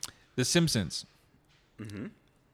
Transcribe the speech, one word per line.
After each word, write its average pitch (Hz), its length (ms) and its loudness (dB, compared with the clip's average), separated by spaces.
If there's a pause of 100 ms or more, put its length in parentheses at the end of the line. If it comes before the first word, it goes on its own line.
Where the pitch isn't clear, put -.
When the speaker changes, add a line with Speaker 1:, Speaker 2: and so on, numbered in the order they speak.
(360)
Speaker 1:
The 127 100 2
Simpsons. 131 600 2 (760)
Speaker 2:
Mm-hmm. 107 280 -10 (460)